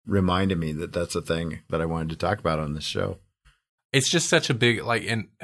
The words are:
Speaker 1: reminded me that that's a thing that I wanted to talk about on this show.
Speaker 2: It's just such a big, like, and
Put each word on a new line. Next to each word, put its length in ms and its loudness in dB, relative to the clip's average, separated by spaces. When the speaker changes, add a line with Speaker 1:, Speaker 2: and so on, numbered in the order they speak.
Speaker 1:
reminded 520 2
me 140 -2
that 200 -6
that's 220 -2
a 80 -2
thing 380 -2
that 100 0
I 60 0
wanted 240 -2
to 60 -6
talk 240 0
about 180 0
on 160 -4
this 100 -6
show. 340 -4
Speaker 2:
It's 180 2
just 180 2
such 220 2
a 40 4
big, 280 4
like, 240 0
and 220 -2